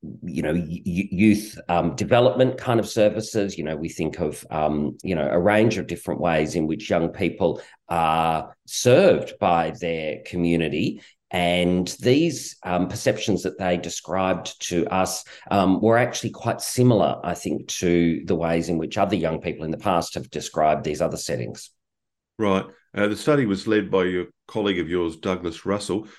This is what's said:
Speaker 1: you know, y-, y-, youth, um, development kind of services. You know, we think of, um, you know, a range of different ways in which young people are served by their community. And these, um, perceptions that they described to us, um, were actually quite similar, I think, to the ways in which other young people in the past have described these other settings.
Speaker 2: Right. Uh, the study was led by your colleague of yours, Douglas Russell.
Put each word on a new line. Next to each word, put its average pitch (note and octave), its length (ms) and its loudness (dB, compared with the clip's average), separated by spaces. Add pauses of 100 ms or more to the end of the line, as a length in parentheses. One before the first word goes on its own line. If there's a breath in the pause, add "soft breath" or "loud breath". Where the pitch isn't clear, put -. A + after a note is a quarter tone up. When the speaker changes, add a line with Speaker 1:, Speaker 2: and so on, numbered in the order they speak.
(220)
Speaker 1:
you C#2+ 200 -6
know, D2+ 100 -2
y-, E2+ 320 -4
y-, F#2 260 -4
youth, G#2 480 4 (120)
um, F2 260 0
development B2 640 4
kind A#2 200 0
of G#2 80 0
services. G2+ 720 0
You D#2+ 80 -6
know, D#2 120 -4
we E2 120 -6
think D#2+ 300 -4
of, D2+ 320 -4
um, D2+ 520 0
you F#2 120 -2
know, D2+ 120 0
a F2 140 2
range G#2 380 4
of F2 80 -6
different - 340 -6
ways D#2 340 0
in D#2+ 120 0
which D#2 240 -4
young E2+ 180 2
people F2 540 -2 (260 loud breath)
are D#2+ 640 0 (120)
served B2 760 4
by E2+ 400 2
their D#2+ 460 -4
community. E2+ 760 0 (300 loud breath)
And F2+ 580 2 (120)
these, C#3 640 0
um, F2+ 260 -2
perceptions G#2 560 -2
that - 140 -6
they F2+ 200 0
described F2 920 -4
to F2 200 0
us, F#2 360 -2 (260 loud breath)
um, F#2 300 2
were A2+ 160 4
actually A#2+ 360 0
quite - 280 -4
similar, A2 640 4
I F2 80 -4
think, - 360 -6
to E2+ 580 2
the F2+ 100 0
ways E2 320 0
in F2 80 0
which D#2+ 220 -4
other G2 180 2
young D#2+ 240 -2
people D#2+ 240 -6
in D#2+ 60 -4
the D#2+ 80 -6
past F2 340 0
have C2+ 160 -8
described D#2 560 0
these D2+ 160 -4
other D2+ 160 -2
settings. - 540 -8 (680)
Speaker 2:
Right. G2 280 2 (260 loud breath)
Uh, G#2 140 0
the G#2+ 80 0
study C#3+ 320 2
was G2 220 -2
led G#2+ 200 2
by F#2+ 140 2
your F2+ 240 -2 (220)
colleague G2+ 320 -2
of D#2+ 80 -4
yours, E2+ 260 -2
Douglas E2+ 500 -4
Russell. G2+ 440 -4 (100)